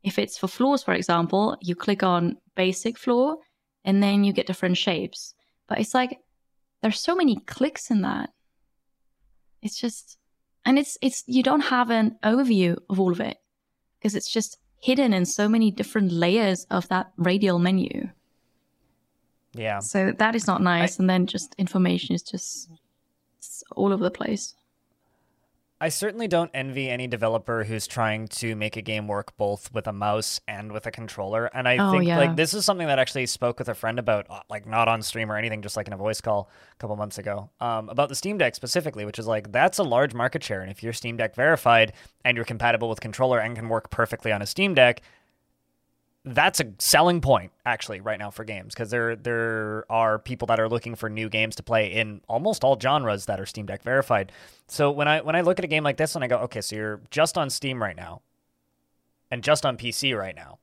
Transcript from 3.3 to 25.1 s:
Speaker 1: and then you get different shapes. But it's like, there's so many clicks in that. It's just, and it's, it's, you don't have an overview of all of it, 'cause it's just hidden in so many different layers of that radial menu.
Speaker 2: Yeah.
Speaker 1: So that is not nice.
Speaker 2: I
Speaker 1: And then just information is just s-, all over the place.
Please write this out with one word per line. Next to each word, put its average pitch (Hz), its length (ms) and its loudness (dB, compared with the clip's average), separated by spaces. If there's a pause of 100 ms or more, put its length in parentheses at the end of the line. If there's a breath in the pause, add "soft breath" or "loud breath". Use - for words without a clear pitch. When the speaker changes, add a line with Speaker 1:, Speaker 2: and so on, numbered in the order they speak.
Speaker 1:
and 196 180 4
then 202 220 4
you 202 80 4
get - 160 -2
different 180 300 0
shapes. - 560 -4 (340)
But 214 120 -2
it's - 140 -2
like, 254 260 0 (640)
there's 220 200 0
so 339 120 0
many 320 280 4
clicks - 500 -4
in 202 120 2
that. - 260 -4 (1300)
It's - 160 -8
just, - 400 -8 (460)
and 269 160 4
it's, - 220 -4
it's, 254 260 -2
you 247 160 4
don't 277 160 4
have 247 300 2
an 220 340 2
overview 214 540 4 (120)
of 190 120 0
all 180 100 4
of 175 80 0
it, - 160 -4 (640)
'cause 208 140 0
it's - 160 -6
just - 260 -4 (240)
hidden 254 300 4
in 185 140 4
so 208 240 0
many 220 220 4
different 196 420 0
layers 185 560 2
of 180 180 0
that 185 300 -2
radial 180 420 2
menu. 185 480 0 (1500)
Speaker 2:
Yeah. 107 260 -4
Speaker 1:
So 190 400 0
that 226 160 2
is 214 120 0
not 190 140 2
nice. 175 380 2
Speaker 2:
I 190 40 4
Speaker 1:
And 185 60 4
then 185 180 4
just - 300 -8
information 180 580 0
is 175 80 -6
just - 460 -12 (720)
s-, - 220 -18 (120)
all 196 160 2
over 196 120 0
the 190 80 0
place. - 420 -6 (1300)